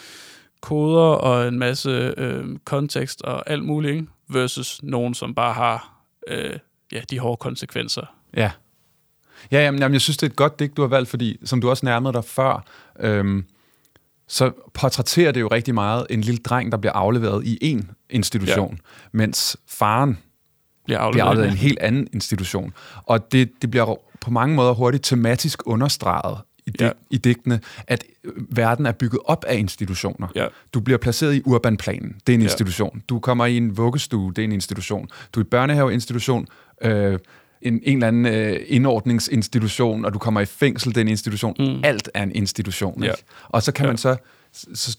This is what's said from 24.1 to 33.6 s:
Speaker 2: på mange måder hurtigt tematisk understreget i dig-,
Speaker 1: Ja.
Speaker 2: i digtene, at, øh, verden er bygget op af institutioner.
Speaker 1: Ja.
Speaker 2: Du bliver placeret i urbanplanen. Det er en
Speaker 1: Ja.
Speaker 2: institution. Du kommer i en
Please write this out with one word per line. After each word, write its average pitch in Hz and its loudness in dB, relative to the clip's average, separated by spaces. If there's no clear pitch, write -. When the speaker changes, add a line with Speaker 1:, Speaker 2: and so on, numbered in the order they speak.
Speaker 2:
på 117 -6
mange 123 2
måder 123 6
hurtigt 123 2
tematisk 120 0
understreget 104 -2
i - -6
dig-, 113 -2
Speaker 1:
Ja. 110 2
Speaker 2:
i 139 0
digtene, 120 2
at, - -2
øh, - -12
verden 120 2
er 117 2
bygget 120 -2
op 165 0
af 120 2
institutioner. 98 -4
Speaker 1:
Ja. 60 -2
Speaker 2:
Du 120 0
bliver 120 2
placeret 143 0
i 135 2
urbanplanen. 110 0
Det 123 6
er - 6
en 117 6
Speaker 1:
Ja. 107 6
Speaker 2:
institution. 104 -2
Du 120 -2
kommer 120 2
i 120 2
en 113 0